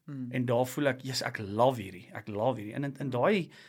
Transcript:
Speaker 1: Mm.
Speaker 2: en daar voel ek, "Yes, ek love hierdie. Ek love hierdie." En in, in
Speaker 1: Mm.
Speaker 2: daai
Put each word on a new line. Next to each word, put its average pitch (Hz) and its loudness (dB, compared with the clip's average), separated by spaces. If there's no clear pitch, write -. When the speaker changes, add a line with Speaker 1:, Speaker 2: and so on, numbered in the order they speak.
Speaker 1:
Mm. 131 -8
Speaker 2:
en 127 0
daar 123 4
voel 143 -2
ek, 127 0
"Yes, 127 -4
ek - -4
love 113 4
hierdie. 92 -12
Ek 104 -10
love 107 0
hierdie." 104 -10
En 139 -2
in, 139 -4
in 147 -4
Speaker 1:
Mm. 131 -2
Speaker 2:
daai 151 2